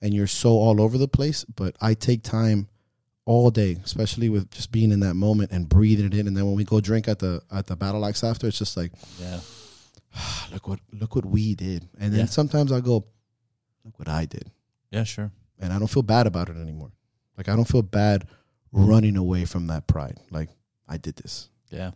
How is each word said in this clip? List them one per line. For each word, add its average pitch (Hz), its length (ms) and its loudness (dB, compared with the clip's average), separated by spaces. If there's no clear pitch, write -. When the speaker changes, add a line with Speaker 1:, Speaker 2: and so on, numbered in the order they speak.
Speaker 1:
and 104 120 -2
you're 101 140 2
so - 220 2
all 110 320 6
over 113 160 2
the 139 100 2
place. 147 380 0
But - 340 -6
I 110 140 2
take 110 300 0
time 110 440 0
all 120 260 4
day, 101 320 0
especially 113 460 -2
with 101 220 -2
just - 200 -12
being 110 200 4
in 101 100 4
that 95 140 0
moment 104 360 2
and 87 180 -2
breathing 104 360 6
it 95 100 -2
in. 104 120 -2
And 98 80 -2
then 98 120 0
when 98 80 0
we 104 80 0
go 107 160 2
drink 107 280 0
at 104 120 -2
the, 90 220 -4
at 98 160 -6
the 92 80 -8
Battle 101 300 -4
Axe 104 180 -6
after, 113 240 -2
it's 101 100 -4
just - 200 -6
like, 87 140 -6
Speaker 2:
Yeah. 87 200 -12
Speaker 1:
<sighs> - 360 -10
"Look - 160 -14
what, 98 120 -6
look 107 240 -8
what 107 100 -2
we 107 300 0
did." 90 320 -8
And 104 140 -2
then 107 80 2
Speaker 2:
Yeah. - 60 0
Speaker 1:
sometimes 147 440 0
I 127 100 0
go, 120 220 0
"Look 113 160 -20
what - 80 -14
I 80 180 -2
did." - 240 -12
Speaker 2:
Yeah, 107 120 -4
sure. 101 280 -8
Speaker 1:
And 92 140 -6
I 98 60 -2
don't 107 100 -2
feel 104 140 0
bad 110 240 4
about 87 220 -4
it 82 80 -14
anymore. 78 340 -12
Like, 98 120 -10
I 104 60 0
don't 113 120 2
feel 123 160 4
bad 101 440 0
running 104 460 6
away 90 280 0
from 85 220 -6
that 80 200 -6
pride. 71 300 0
Like, 80 180 -8
I 80 100 -10
did 76 200 -12
this. - 320 -16
Speaker 2:
Yeah. 92 260 -12